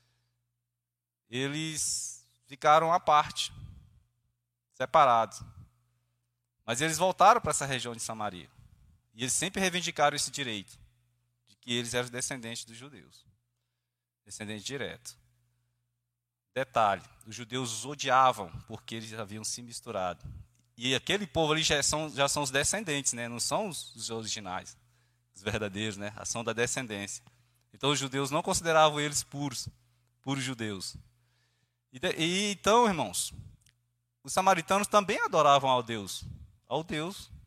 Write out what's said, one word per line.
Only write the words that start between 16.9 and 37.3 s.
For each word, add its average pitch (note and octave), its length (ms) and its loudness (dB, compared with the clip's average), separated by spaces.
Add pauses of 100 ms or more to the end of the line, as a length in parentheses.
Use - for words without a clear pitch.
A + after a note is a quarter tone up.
os G#2+ 80 -16
judeus A#2+ 360 -6
os A2 140 -8
odiavam C3 640 2 (160)
porque A2 280 -12
eles A2 180 -10
haviam G#2+ 320 -10
se - 160 -8
misturado. G#2 640 -6 (520)
E B2+ 180 0
aquele F3+ 320 0
povo D#3 260 2
ali D#3+ 100 2
já D3 200 2
são, D#3 260 -2
já C#3 200 2
são D3 140 0
os C3 80 -4
descendentes, D3 600 0
né? A#2+ 160 -6
Não A#2+ 100 -8
são E3 300 -2
os, - 260 -12
os A2 160 -10
originais, G2+ 640 -8 (580)
os F#2+ 80 -20
verdadeiros, G#2 540 -4
né? G#2 160 -8 (120)
São A#2 180 -6
da A2+ 100 -2
descendência. A2 680 -4 (500)
Então C3+ 180 0
os C#3+ 80 2
judeus C3+ 320 -2
não D#3+ 120 0
consideravam D#3+ 560 4
eles D3 240 -2
puros, C#3+ 460 -6 (540)
puros C3+ 200 -2
judeus. A2+ 540 -6 (960)
E B2+ 80 -18
de-, - 180 -2
e F#3 340 0
então, A3 340 4
irmãos, C3+ 460 -2 (920)
os C#3 80 -12
samaritanos F#3+ 560 2
também G#3 340 2
adoravam D3 480 6
ao B2 120 4
Deus, A2 420 -8 (420)
ao D3 160 -2
Deus E3 480 -8 (160)